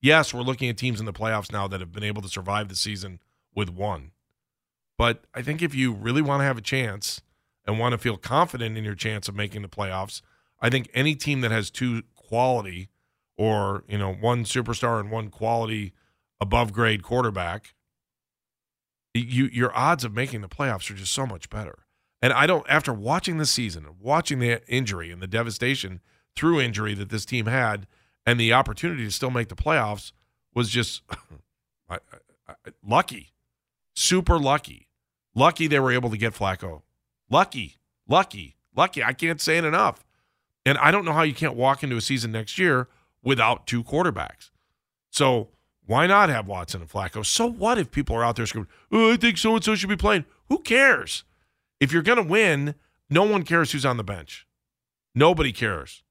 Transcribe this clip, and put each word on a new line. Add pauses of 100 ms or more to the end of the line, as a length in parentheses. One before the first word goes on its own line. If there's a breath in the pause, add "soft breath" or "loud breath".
Yes,
we're
looking
at
teams
in
the
playoffs
now
that
have
been
able
to
survive
the
season (340)
with
one. (880)
But (100)
I
think
if
you
really
wanna
have
a
chance (460)
and
wanna
feel
confident
in
your
chance
of
making
the
playoffs, (380)
I
think
any
team
that
has
two (140)
quality (480)
or,
you
know,
one
superstar
and
one
quality (460)
above
grade
quarterback, (1400)
you,
your
odds
of
making
the
playoffs
are
just
so
much
better. (440)
And
I
don't,
after
watching
this
season, (120)
watching
the
injury
and
the
devastation (340)
through
injury
that
this
team
had, (360)
and
the
opportunity
to
still
make
the
playoffs (420)
was
just
<laughs>
I,
I, (520)
I, (180)
lucky, (640)
super
lucky. (460)
Lucky
they
were
able
to
get
Flacco. (480)
Lucky, (280)
lucky, (180)
lucky.
I
can't
say
it
enough. (580)
And
I
don't
know
how
you
can't
walk
into
a
season
next
year (360)
without
two
quarterbacks. (580)
So (380)
why
not
have
Watson
and
Flacco?
So
what
if
people
are
out
there
screaming, (220 soft breath)
"Oh,
I
think
so-and-so
should
be
playing"? (220 soft breath)
Who
cares? (560)
If
you're
gonna
win, (340)
no
one
cares
who's
on
the
bench. (680)
Nobody
cares.